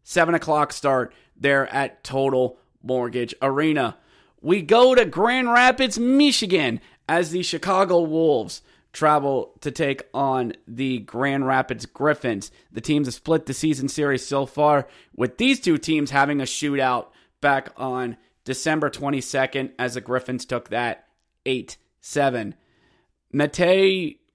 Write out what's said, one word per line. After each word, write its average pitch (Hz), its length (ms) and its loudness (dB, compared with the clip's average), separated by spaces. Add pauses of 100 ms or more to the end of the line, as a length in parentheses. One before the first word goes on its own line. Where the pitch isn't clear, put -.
Seven 170 320 2
o'clock 151 380 0
start 135 400 0 (240)
there 139 360 0
at 135 300 -4
Total 131 540 0 (260)
Mortgage 123 580 -4
Arena. 139 560 0 (440)
We 180 200 2
go 240 340 6
to 240 80 6
Grand 233 480 0
Rapids, 247 480 4
Michigan, 233 800 2 (300)
as 165 200 0
the 175 140 -4
Chicago 180 560 0
Wolves 156 640 0 (320)
travel 139 640 0
to 147 100 -8
take 139 340 -4 (100)
on 131 400 -2 (120)
the 127 340 -4
Grand 139 460 -4
Rapids 131 400 -2
Griffins. 127 640 -2 (220)
The - 80 -10
teams 147 280 0
have 123 60 -6
split 160 320 -2
the 139 80 -6
season 139 360 -2
series 139 360 -2
so 139 200 -2
far, 147 420 2 (260)
with - 240 -4
these 254 220 2
two 160 180 2
teams 147 340 -2
having 143 280 2
a 131 60 -2
shootout 131 600 -2 (340)
back 139 340 0
on 127 400 -6 (300)
December 151 440 -2
twenty-second 139 880 -4
as 123 160 -4
the 123 80 -8
Griffins 127 440 -4
took 120 240 -6
that 120 380 -4 (380)
eight 131 320 -6 (220)
seven. 123 560 -2 (800)
Matej 180 840 2 (160)